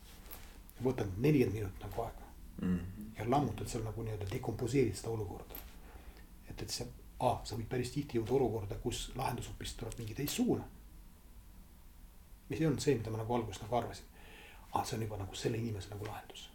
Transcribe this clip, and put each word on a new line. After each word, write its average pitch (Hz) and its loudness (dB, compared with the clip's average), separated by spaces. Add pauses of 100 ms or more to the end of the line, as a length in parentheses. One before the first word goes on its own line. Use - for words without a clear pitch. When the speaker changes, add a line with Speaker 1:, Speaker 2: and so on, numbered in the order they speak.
(760)
Speaker 1:
ja - 0
võtad 117 4 (100)
nelikümmend 123 8
minutit 104 -2
nagu - -2
aega - -6 (340)
Speaker 2:
Mm. 90 4 (380)
Speaker 1:
ja 107 -2
lammutad 131 4
seal 117 0
nagu 110 -2
nii-öelda, 107 -2
dekomposeerid 123 2
seda - -6
olukorda. 110 -4 (960)
Et, - -8
et 101 -4
see, - -4 (340)
A, 123 6
sa 107 -6
võid 110 -2
päris 123 2
tihti 143 0
jõuda 110 2
olukorda, 110 4
kus - -2
lahendus 120 -2
hoopis - -6
tuleb 110 -6
mingi 107 -6
teistsugune. 147 4 (1900)
Mis 143 0
ei 160 6
olnud 131 4
see, 147 8
mida 107 -2
ma 110 0
nagu 110 2
alguses 113 0
nagu 120 2
arvasin. - -2 (680)
Aa, - 4
see - -2
on 110 0
juba 101 -4
nagu 95 -6
selle 120 2
inimese 107 -2
nagu 104 -4
lahendus. - -10